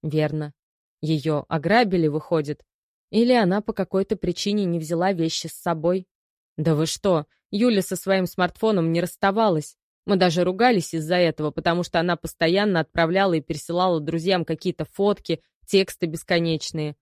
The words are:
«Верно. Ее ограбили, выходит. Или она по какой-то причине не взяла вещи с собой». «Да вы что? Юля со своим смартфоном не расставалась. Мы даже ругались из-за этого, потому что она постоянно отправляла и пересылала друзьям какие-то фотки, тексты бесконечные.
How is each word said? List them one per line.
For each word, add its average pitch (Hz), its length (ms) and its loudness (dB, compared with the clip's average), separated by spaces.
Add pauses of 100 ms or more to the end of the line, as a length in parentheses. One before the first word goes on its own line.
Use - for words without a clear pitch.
«Верно. 151 520 -2 (480)
Ее 151 460 0
ограбили, 175 600 2
выходит. 151 580 -4 (460)
Или 240 220 4
она 208 280 2
по 214 120 -6
какой-то 190 420 -2
причине 202 500 -2
не 170 140 -2
взяла 170 340 0
вещи 165 340 -4
с - 60 -12
собой». 175 540 -2 (500)
«Да 156 180 2
вы 156 100 2
что? 165 400 0 (260)
Юля 214 300 2
со 185 140 -6
своим 190 320 0
смартфоном 180 640 0
не 165 100 0
расставалась. 196 760 0 (300)
Мы 202 120 2
даже 175 260 2
ругались 190 500 2
из-за 160 220 -2
этого, 156 360 0
потому 170 320 0
что 170 160 -2
она 170 160 0
постоянно 175 680 0
отправляла 175 520 2
и 156 80 0
пересылала 170 580 -2
друзьям 165 460 -2
какие-то 165 400 -4
фотки, 196 560 -2 (240)
тексты 190 400 0
бесконечные. 165 960 -2